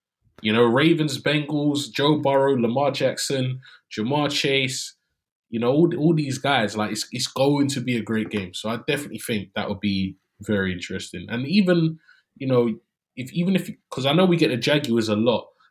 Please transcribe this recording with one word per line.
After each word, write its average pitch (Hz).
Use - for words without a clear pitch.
You 107
know, 117
Ravens, 151
Bengals, 147
Joe 156
Burrow, 139
Lamar 123
Jackson, 131
Ja'Marr 143
Chase, 135
you 113
know, 120
all, 160
all 160
these 135
guys, 117
like, 107
it's, -
it's -
going 143
to 131
be 120
a 110
great 110
game. 95
So -
I 117
definitely 139
think 104
that 104
would 101
be 95
very 101
interesting. 92
And 120
even, 170
you 135
know, 120
if, 131
even 175
if, -
'cause 127
I 139
know 185
we 170
get 151
the 123
Jaguars 110
a 107
lot, 113